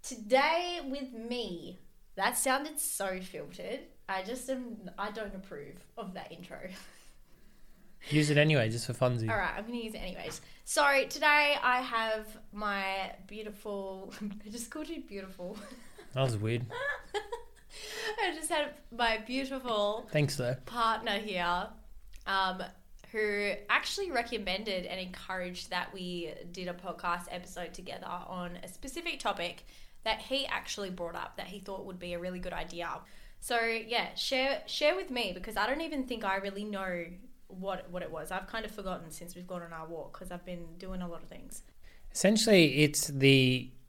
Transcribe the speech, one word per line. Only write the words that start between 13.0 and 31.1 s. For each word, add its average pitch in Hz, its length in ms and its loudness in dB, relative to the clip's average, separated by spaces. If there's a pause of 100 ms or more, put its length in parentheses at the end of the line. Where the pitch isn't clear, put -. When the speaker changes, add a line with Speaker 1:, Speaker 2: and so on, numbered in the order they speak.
Speaker 1:
beautiful, 202 840 -8 (160)
<laughs> 202 160 -10
I 214 40 -12
just 233 220 -8
called 311 180 -8
you 311 120 -8
beautiful. 190 600 -10
<laughs> - 40 -14 (460)
Speaker 2:
That 131 100 2
was 123 120 2
weird. 113 300 0 (480)
Speaker 1:
<laughs> 440 1080 -6
I 359 140 2
just 320 140 -4
had 302 220 2 (220)
my 226 320 4
beautiful 247 840 0
Speaker 2:
Thanks, 147 240 4
though. 127 300 0
Speaker 1:
partner 226 540 2
here, 180 480 0 (600)
um, 190 340 2 (520)
who 208 380 2 (180)
actually 339 420 2
recommended 202 760 0
and 190 140 -4
encouraged 185 720 -6
that 180 240 -2
we 180 400 -4 (180)
did 180 160 -6
a 175 60 -4
podcast 175 580 -4
episode 180 420 -8
together 180 360 -10
on 175 520 -6
a - 60 -12
specific 277 520 -8
topic 175 460 -2 (380)
that 220 180 0
he 269 260 -2
actually 202 420 -4
brought 175 260 -6